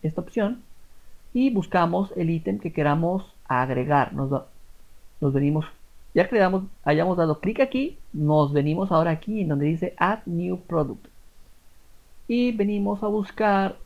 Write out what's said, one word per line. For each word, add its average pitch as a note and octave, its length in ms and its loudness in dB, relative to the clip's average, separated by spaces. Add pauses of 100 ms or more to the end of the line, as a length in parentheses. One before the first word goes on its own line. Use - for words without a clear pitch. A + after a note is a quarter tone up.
esta D#3 180 -4
opción G#3+ 440 -4 (680)
y C4 160 4
buscamos F#3 680 0
el E3 120 0
ítem F3+ 300 -2
que D#3+ 140 -8
queramos E3 600 0 (140)
agregar. C3 640 2
Nos C#3 200 -2
va-, - 140 -2 (720)
nos C#3 120 2
venimos, D3 320 2 (480)
ya F3 140 4
que B3 80 -2
le G#3 60 6
damos, F#3 220 2 (200)
hayamos E3 340 2
dado D#3 220 2
clic - 200 -2
aquí, C4+ 380 0 (160)
nos D3+ 400 4
venimos D3+ 380 0
ahora E3 200 4
aquí G#3 300 -4
en E3 80 -2
donde C#3+ 160 0
dice D#3+ 320 0
Add G3+ 280 2
New F3+ 360 -4
Product. D3+ 440 -4 (1200)
Y A#3+ 220 2
venimos G3+ 520 -2
a G#3 40 -2
buscar G3+ 800 0